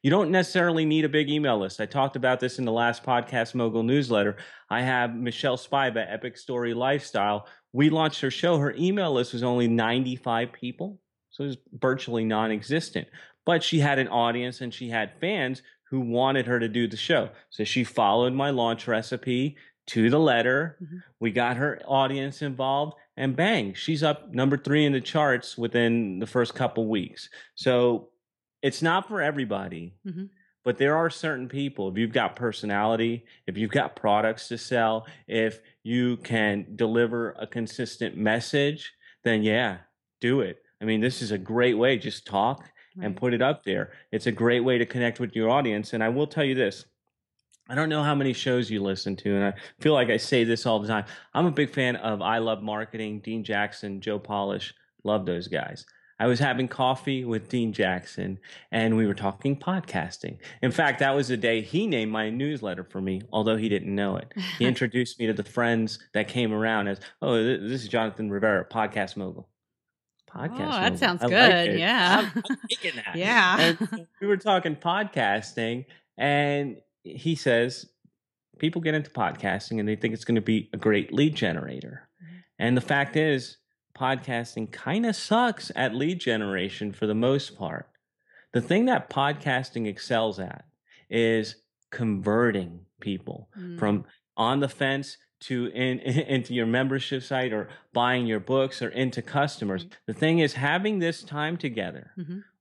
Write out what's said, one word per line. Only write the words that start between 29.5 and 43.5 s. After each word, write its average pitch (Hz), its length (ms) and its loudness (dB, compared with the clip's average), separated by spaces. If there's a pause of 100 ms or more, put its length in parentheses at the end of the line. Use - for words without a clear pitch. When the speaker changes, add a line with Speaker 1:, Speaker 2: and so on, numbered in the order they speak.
Speaker 2:
Mm-hmm. 185 180 -8 (380)
Speaker 1:
but 123 140 0
there 139 180 4
are 165 140 2
certain 135 400 -6
people. 135 400 -4
If 95 80 -4
you've 113 160 0
got 117 240 0
personality, 113 880 0 (200)
if - 120 -6
you've 107 140 -2
got - 260 0
products 110 500 2
to 120 100 -8
sell, 113 480 0 (220)
if 110 320 0 (240)
you 123 340 0
can 104 480 0 (120)
deliver 117 600 0
a 110 80 -8
consistent 113 680 -8
message, 131 800 0 (320)
then 110 180 2
yeah, 107 360 0 (420)
do 127 180 2
it. 95 220 -4 (200)
I 104 40 -6
mean, 110 160 2
this 123 200 0
is 110 100 -6
a 104 60 -2
great 113 400 2
way. 123 200 2
Just - 280 -8
talk 107 440 -2 (260)
and 185 180 -8
Speaker 2:
Right. - 20 -6
Speaker 1:
put 123 180 -2
it 117 80 0
up 143 220 0